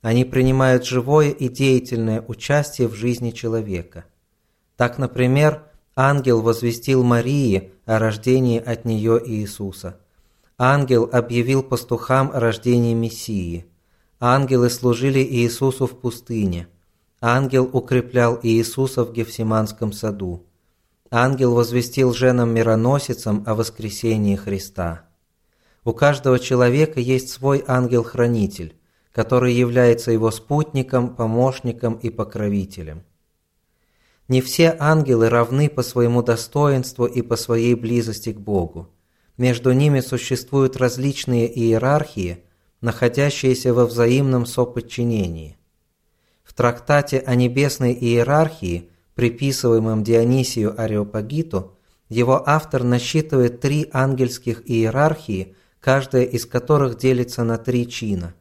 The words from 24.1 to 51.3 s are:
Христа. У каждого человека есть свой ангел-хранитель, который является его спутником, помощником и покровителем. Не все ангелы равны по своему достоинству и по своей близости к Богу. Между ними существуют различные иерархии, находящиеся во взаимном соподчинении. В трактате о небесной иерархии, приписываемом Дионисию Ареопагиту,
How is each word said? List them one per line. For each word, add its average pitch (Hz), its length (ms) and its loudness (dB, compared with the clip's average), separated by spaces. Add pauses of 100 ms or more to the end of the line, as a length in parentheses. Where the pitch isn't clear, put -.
Христа. 92 720 -8 (760)
У 117 80 -2
каждого 135 480 2
человека 127 640 2
есть 127 280 -2
свой 135 380 0
ангел-хранитель, 120 1080 0 (340)
который 123 420 0
является 120 580 4
его 113 180 2
спутником, 131 840 -2
помощником 117 800 -2
и 113 160 -6
покровителем. 98 920 -6 (1200)
Не 127 120 2
все 165 400 2
ангелы 135 500 4
равны 120 380 2
по 127 140 -2
своему 120 400 2
достоинству 123 840 0
и 120 180 -2
по 120 120 -2
своей 117 380 0
близости 117 580 -2
к 107 80 -12
Богу. 90 500 -4 (460)
Между 123 380 2
ними 139 280 4
существуют 131 760 -2
различные 127 760 -2
иерархии, 113 920 -2 (380)
находящиеся 127 920 0
во 120 140 4
взаимном 120 580 2
соподчинении. 117 1120 -4 (840)
В - 100 -20
трактате 135 680 0
о 127 140 -2
небесной 123 600 0
иерархии, 120 960 0 (240)
приписываемом 117 880 0
Дионисию 117 760 0
Ареопагиту, 107 960 -6 (340)